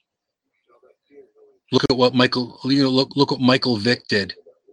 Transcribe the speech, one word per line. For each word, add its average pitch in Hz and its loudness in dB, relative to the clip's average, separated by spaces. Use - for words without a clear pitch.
Look 123 0
at 127 -4
what 123 2
Michael, 127 0
you 139 0
know, 135 0
look, 131 -2
look 139 2
what 135 -6
Michael 127 2
Vick 120 -2
did 98 -4